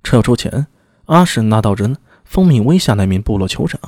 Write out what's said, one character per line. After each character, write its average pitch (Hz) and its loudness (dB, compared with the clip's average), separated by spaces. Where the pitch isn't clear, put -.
撤 - 0
出 120 0
前， - -6
阿 170 4
史 170 -2
那 110 2
道 107 0
人 101 -2
奉 185 0
命 135 4
威 156 2
吓 - 0
那 101 2
名 95 0
部 107 -4
落 95 -2
酋 - -6
长 - -8